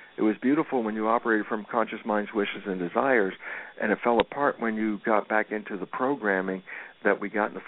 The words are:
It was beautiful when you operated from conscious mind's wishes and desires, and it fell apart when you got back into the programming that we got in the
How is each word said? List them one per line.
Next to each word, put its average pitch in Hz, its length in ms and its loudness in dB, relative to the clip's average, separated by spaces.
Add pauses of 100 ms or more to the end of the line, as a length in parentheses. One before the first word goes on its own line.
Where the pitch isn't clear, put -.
(180)
It - 60 2
was 107 180 4
beautiful 135 400 2
when 110 140 -2
you 110 120 0
operated 113 380 2
from 110 240 -4
conscious 113 340 -2
mind's 104 300 -2
wishes 101 320 -2
and 92 140 -4
desires, 107 540 2 (460)
and 107 120 0
it 98 120 2
fell 120 160 4
apart 143 400 0
when 113 160 0
you 107 300 0
got 107 240 2
back 107 220 0
into 107 260 -6
the 90 80 -6
programming 98 760 0 (400)
that 101 180 4
we 101 80 -4
got 107 200 0
in - 40 -10
the 95 140 -10